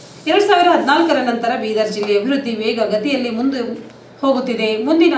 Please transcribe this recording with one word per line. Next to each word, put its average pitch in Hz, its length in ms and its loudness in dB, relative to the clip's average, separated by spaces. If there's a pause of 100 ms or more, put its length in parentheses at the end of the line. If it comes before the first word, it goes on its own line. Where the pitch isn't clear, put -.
(280)
ಎರಡ್ 370 160 4
ಸಾವಿರ 359 240 4
ಹದಿನಾಲ್ಕರ 302 480 2
ನಂತರ 233 360 -2 (100)
ಬೀದರ್ 214 300 -2
ಜಿಲ್ಲೆ 208 280 0
ಅಭಿವೃದ್ಧಿ 240 360 -2
ವೇಗ 220 280 -2
ಗತಿಯಲ್ಲಿ 240 460 -2
ಮುಂದೆ 254 300 -2 (640)
ಹೋಗುತ್ತಿದೆ. 233 560 -2
ಮುಂದಿನ 320 400 2